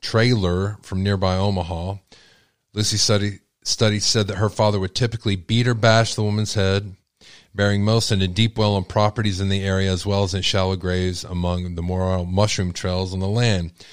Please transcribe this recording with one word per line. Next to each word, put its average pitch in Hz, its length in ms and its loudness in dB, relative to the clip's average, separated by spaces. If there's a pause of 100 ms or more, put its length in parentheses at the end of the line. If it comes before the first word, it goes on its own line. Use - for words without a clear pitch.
trailer 101 800 0
from 95 220 -4
nearby 95 340 0
Omaha. 92 600 -2 (760)
Lucy 107 240 -2
Study, 104 440 0 (220)
Study 107 380 0
said 104 280 0
that 98 80 -6
her 107 120 2
father 104 320 0
would 95 140 -4
typically 110 420 -2
beat 117 320 0
or 123 60 2
bash 113 400 4
the 110 80 -2
woman's 104 320 -2
head, 98 420 0 (580)
burying 101 300 2
most 110 260 2
in 98 120 2
a 92 60 0
deep 110 280 2
well 104 200 2
on 95 80 -2
properties 104 560 0
in 98 100 0
the 98 120 0
area 95 300 0
as 90 140 -2
well 101 160 2
as 90 100 -2
in 95 80 -2
shallow 95 360 0
graves 90 480 -2
among 90 500 -4
the 85 80 -6
morel 92 420 -2
mushroom 92 480 0
trails 92 400 -4
on 92 80 -4
the 95 80 -2
land. 104 440 0 (200)